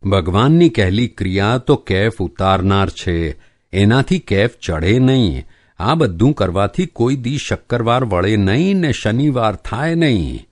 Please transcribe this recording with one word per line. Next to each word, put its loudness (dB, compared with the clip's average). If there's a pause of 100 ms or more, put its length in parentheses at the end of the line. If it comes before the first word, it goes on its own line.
ભગવાનની 4
કહેલી 0
ક્રિયા -2
તો 2
કેફ -2
ઉતારનાર 0
છે, -4 (380)
એનાથી 2
કેફ 0 (160)
ચઢે 0
નહીં. 0 (360)
આ -2
બધું 0
કરવાથી -2
કોઈ -2
દી -6
શક્કરવાર -2
વળે 0
નહીં 2
ને 0
શનિવાર -2
થાય -6
નહીં. -2